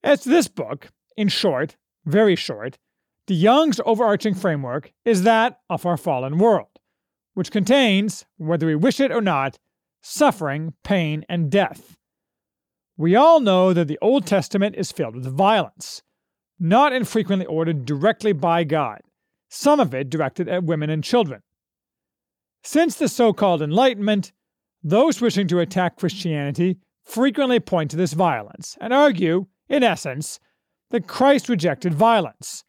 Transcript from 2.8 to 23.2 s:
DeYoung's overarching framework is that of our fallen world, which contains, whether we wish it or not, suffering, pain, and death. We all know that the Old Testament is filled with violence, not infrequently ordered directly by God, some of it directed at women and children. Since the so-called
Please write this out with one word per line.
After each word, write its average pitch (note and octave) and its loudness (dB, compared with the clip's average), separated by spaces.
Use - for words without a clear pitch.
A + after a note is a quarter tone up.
DeYoung's A3+ 2
overarching G#3+ 0
framework D3 -6
is G3+ 2
that A3+ 2
of F3+ -6
our F3 0
fallen C#3 -4
world, G3 4
which - -6
contains, G#3+ 0
whether E3 -2
we D#3 0
wish A#3+ 0
it C4 2
or A#3 0
not, C#3+ -2
suffering, D#3+ -2
pain, D#3 -2
and E3 -2
death. - -2
We E3 0
all D#4 6
know F#3 4
that E3 0
the D3+ -6
Old A3+ 2
Testament G3+ -2
is - -6
filled A#2+ -6
with B2+ -10
violence, E3+ -2
not B3 2
infrequently G3+ -2
ordered D#3+ -2
directly E3 -2
by E3+ 0
God, C#3 -4
some C#4+ 2
of C3+ 0
it C3+ -6
directed D#3 -4
at F3+ -4
women D3+ -2
and D#3 -4
children. E3+ -2
Since D#4+ 0
the B3+ -2
so-called G3+ 2